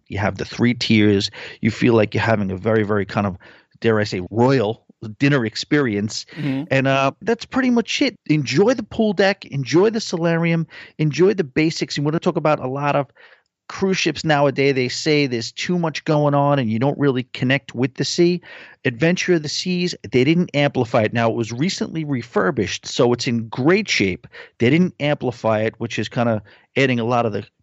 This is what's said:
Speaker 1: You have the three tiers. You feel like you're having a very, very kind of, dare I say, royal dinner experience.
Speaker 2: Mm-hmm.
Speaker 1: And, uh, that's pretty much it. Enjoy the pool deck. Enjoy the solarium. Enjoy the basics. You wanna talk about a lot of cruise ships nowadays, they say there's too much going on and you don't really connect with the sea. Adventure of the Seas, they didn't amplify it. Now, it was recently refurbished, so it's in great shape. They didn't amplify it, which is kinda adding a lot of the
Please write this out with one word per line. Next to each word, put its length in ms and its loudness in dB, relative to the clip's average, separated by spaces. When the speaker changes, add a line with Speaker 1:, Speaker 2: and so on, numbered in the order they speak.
Speaker 1:
You 100 -8
have 180 -2
the 80 -6
three 300 0
tiers. 560 2
You 80 2
feel 240 2
like 180 2
you're 100 -2
having 280 0
a 80 -4
very, 240 0
very 240 -2
kind 200 -2
of, 120 -6
dare 180 2
I 60 0
say, 160 -4
royal 540 2
dinner 280 2
experience. 840 -2
Speaker 2:
Mm-hmm. 380 -4
Speaker 1:
And, 160 2
uh, 260 2
that's 240 -4
pretty 240 -2
much 320 -2
it. 120 0
Enjoy 480 2
the 80 -4
pool 320 -2
deck. 320 0
Enjoy 420 2
the 140 -2
solarium. 640 0
Enjoy 340 4
the 120 -2
basics. 520 -2
You 60 -2
wanna 180 -2
talk 160 0
about 220 2
a 100 -6
lot 260 -2
of 120 0
cruise 260 0
ships 280 -2
nowadays, 500 2
they 140 0
say 400 0
there's 240 -6
too 260 -4
much 260 -4
going 300 2
on 240 2
and 100 0
you 120 -2
don't 180 0
really 240 2
connect 500 -2
with 220 -2
the 100 -4
sea. 380 0
Adventure 500 0
of 100 0
the 40 -8
Seas, 460 -4
they 140 4
didn't 300 2
amplify 480 0
it. 100 0
Now, 180 2
it 60 -4
was 160 -4
recently 500 -4
refurbished, 840 -2
so 280 2
it's 160 -2
in 200 -2
great 400 2
shape. 380 -2
They 120 4
didn't 280 2
amplify 640 -2
it, 180 -2
which 220 -6
is 80 -4
kinda 340 -2
adding 220 2
a 60 -2
lot 220 0
of 60 -2
the 140 -8